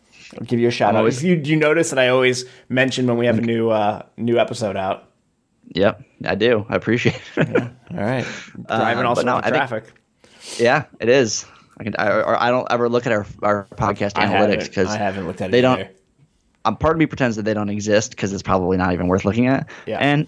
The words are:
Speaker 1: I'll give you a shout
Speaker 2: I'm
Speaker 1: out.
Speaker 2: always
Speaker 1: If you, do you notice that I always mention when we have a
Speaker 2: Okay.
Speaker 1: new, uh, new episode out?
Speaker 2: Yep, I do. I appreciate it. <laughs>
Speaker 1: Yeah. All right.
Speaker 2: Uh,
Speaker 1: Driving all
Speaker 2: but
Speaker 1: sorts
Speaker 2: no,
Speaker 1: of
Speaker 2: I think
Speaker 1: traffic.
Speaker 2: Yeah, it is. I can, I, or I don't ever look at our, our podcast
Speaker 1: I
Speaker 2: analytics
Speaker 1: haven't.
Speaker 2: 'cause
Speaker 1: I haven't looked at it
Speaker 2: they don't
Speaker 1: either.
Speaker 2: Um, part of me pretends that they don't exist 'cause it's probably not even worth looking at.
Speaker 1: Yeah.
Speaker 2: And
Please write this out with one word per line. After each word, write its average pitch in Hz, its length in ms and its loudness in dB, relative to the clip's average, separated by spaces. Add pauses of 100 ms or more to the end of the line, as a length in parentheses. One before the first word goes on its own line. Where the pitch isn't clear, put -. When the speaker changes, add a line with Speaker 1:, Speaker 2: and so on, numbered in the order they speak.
(400)
Speaker 1:
I'll 117 60 -10
give 120 140 -2
you 117 80 4
a 120 40 2
shout 107 180 2
Speaker 2:
I'm 104 80 2
Speaker 1:
out. - 20 4
Speaker 2:
always 117 180 2
Speaker 1:
If 139 60 -6
you, 180 140 4
do 143 120 -4
you 156 60 2
notice 156 360 2
that 135 80 -2
I 127 100 4
always 127 360 2 (240)
mention 127 380 0
when 117 100 2
we 120 80 0
have 117 120 4
a 117 40 0
Speaker 2:
Okay. 117 60 -2
Speaker 1:
new, 113 220 0
uh, 104 340 0 (140)
new 117 220 0
episode 107 360 -2
out? 95 300 -4 (640)
Speaker 2:
Yep, 101 320 0 (240)
I 92 100 0
do. 110 340 2
I 110 60 0
appreciate - 440 0 (180)
it. 175 100 2
<laughs> 113 80 -4
Speaker 1:
Yeah. 120 140 0 (220)
All 170 120 -6
right. 120 220 -2 (440)
Speaker 2:
Uh, 113 100 0
Speaker 1:
Driving 120 260 0
all 120 100 0
Speaker 2:
but - 60 2
Speaker 1:
sorts 120 40 -4
Speaker 2:
no, 123 120 0
Speaker 1:
of - 80 -4
Speaker 2:
I 113 40 0
think 123 60 0 (120)
Speaker 1:
traffic. 110 260 -10 (680)
Speaker 2:
Yeah, 120 240 2 (160)
it 113 100 0
is. 123 360 2 (340)
I - 40 -14
can, 104 140 -6
I, 101 120 0 (120)
or - 200 0
I 120 100 2
don't 127 200 0
ever 120 160 0
look 117 200 0
at 120 40 0
our, 104 140 0 (160)
our 104 340 0
podcast 101 400 -2
Speaker 1:
I 104 120 2
Speaker 2:
analytics 101 220 2
Speaker 1:
haven't. 95 240 -2
Speaker 2:
'cause 95 220 0
Speaker 1:
I - 20 -4
haven't 98 300 -4
looked 92 140 -10
at 95 80 -4
it - 20 -4
Speaker 2:
they 120 100 4
don't 127 180 2
Speaker 1:
either. 95 100 -12 (760)
Speaker 2:
Um, 110 140 -2
part 160 180 0
of - 20 0
me 160 80 4
pretends 120 300 -2
that 107 80 -6
they 107 100 -2
don't 104 160 -2
exist 104 480 0
'cause 98 160 -2
it's 90 80 -6
probably 92 360 0
not 92 160 0
even 87 140 -2
worth 92 180 2
looking 110 220 2
at. 139 220 0 (160)
Speaker 1:
Yeah. 107 140 -6
Speaker 2:
And 143 280 2